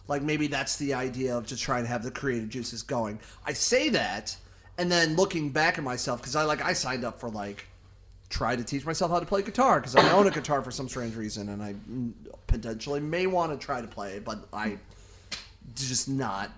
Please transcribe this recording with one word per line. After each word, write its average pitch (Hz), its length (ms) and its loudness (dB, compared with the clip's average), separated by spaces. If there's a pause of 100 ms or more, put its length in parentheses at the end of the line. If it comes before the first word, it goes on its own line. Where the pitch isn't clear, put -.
like, 143 140 0
maybe 151 240 0
that's 139 300 -2
the 139 180 0
idea 127 420 0
of 113 100 -2
just 123 160 -6
trying 123 220 0
to 117 40 -4
have 120 140 -2
the 120 80 -4
creative 120 380 -2
juices 113 340 -6
going. 110 380 -2 (260)
I 147 60 -4
say 277 380 2
that, 110 460 -2 (420)
and 175 120 0
then 165 260 4
looking 170 340 2
back 156 260 4
at 160 80 -4
myself, 123 380 -2
'cause 131 140 -4
I, 151 80 4
like, 151 200 2
I 175 80 2
signed 127 320 -2
up 113 160 -6
for, 120 100 -6
like, 101 360 -8 (640)
try 120 280 0
to 120 80 -4
teach 139 220 -4
myself 165 240 0
how 175 100 4
to 160 60 -6
play 196 160 2
guitar, 226 380 4
'cause 120 140 -8
I - 180 10
own 196 140 8
a 190 40 8
guitar 143 320 0
for 127 80 -6
some 127 180 -6
strange 117 280 -4
reason, 107 340 -4
and 101 120 -6
I, 101 120 -6
mm, 113 380 -6 (340)
potentially 117 540 0
may 165 260 0
wanna 170 320 2
try 127 240 -4
to 110 40 -10
play 101 300 -8
it, 104 80 -10
but 107 300 -8
I 104 240 -2 (960)
just 127 340 -2
not, 110 500 -2